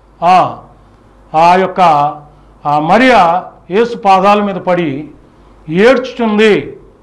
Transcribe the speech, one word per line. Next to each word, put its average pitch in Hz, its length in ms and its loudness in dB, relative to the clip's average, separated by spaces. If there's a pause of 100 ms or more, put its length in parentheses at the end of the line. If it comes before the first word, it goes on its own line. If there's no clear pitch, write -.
(240)
ఆ, 156 360 2 (760)
ఆ 170 200 4
యొక్క, 185 260 -2 (840)
ఆ, 147 140 -2
మరియా 180 680 2 (260)
యేసు 233 260 -2
పాదాల 196 440 2
మీద 202 140 -6
పడి 165 520 -4 (600)
ఏడ్చుతుంది 214 1080 0 (260)